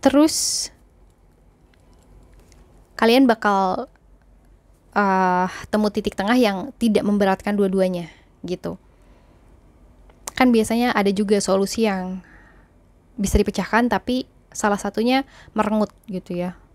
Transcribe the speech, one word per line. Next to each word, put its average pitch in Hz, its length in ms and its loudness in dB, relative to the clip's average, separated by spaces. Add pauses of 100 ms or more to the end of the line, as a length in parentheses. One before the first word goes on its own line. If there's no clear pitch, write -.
Terus, - 640 2 (2250)
kalian 240 320 4
bakal, 202 560 0 (1120)
eh, 185 500 2 (220)
temu 214 240 0
titik 208 240 -6
tengah 233 240 2
yang 208 400 -2
tidak 208 240 2
memberatkan 202 480 0
dua-duanya 185 560 -2 (320)
gitu. 175 400 -10 (1500)
Kan 254 180 2
biasanya 233 480 2
ada 202 160 2
juga 202 240 2
solusi 196 480 0
yang 185 400 -4 (880)
bisa 202 240 -2
dipecahkan, 208 560 0
tapi 247 320 -4 (240)
salah 202 300 -2
satunya 240 420 -2 (320)
merengut 214 400 -2 (160)
gitu 185 240 -10
ya. 175 240 -8 (180)